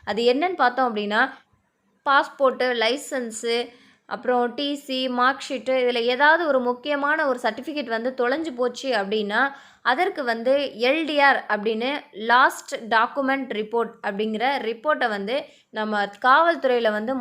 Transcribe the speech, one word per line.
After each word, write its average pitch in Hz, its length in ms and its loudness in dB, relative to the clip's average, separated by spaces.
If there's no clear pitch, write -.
அது 214 180 -2
என்னன்னு 330 320 -2
பார்த்தோம் 247 260 2
அப்படின்னா, 208 320 0
பாஸ்போர்ட்டு, 269 640 2
லைசன்ஸு, 233 720 -2
அப்புறம் 240 400 0
டி 285 300 -4
சி, 262 240 -4
மார்க் 254 400 0
ஷீட்டு, 262 340 -2
இதுல 240 180 2
ஏதாவது 311 360 4
ஒரு 262 100 2
முக்கியமான 285 720 -2
ஒரு 247 120 -2
சர்டிஃபிகேட் 247 540 -4
வந்து 233 140 -4
தொலைஞ்சு 285 400 -2
போச்சு 247 280 -4
அப்படின்னா, 208 420 0
அதற்கு 339 400 0
வந்து 226 240 0
எல் 311 200 2
டி 311 60 -4
ஆர் 254 120 6
அப்படின்னு 220 380 -2
லாஸ்ட் 262 420 4
டாக்குமெண்ட் 262 640 0
ரிப்போர்ட் 214 340 -4
அப்படிங்கிற 214 360 -2
ரிப்போர்ட்டை 254 440 0
வந்து 202 220 -4
நம்ம 214 240 -2
காவல்துறையில 262 680 4
வந்து 220 240 -4